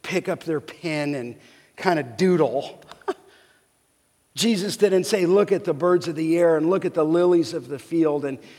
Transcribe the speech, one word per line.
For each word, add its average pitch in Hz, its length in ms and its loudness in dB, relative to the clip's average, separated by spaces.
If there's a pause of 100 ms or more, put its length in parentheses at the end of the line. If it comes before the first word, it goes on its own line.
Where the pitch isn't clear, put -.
pick 180 260 -4
up 170 160 -6
their 156 160 -4
pen 147 560 -6
and 120 200 -10 (400)
kind 175 220 0
of 120 180 -6
doodle. 156 640 0 (1500)
Jesus 202 420 -2
didn't 190 280 4
say, 185 220 0
"Look 196 260 4
at 180 120 0
the 170 100 0
birds 175 340 2
of 160 60 -6
the 160 240 0
air 165 180 4
and 160 140 0
look 185 140 0
at 185 100 -4
the 160 100 2
lilies 170 480 2
of 135 160 -10
the 139 100 -10
field 151 460 -2
and 135 140 -6 (200)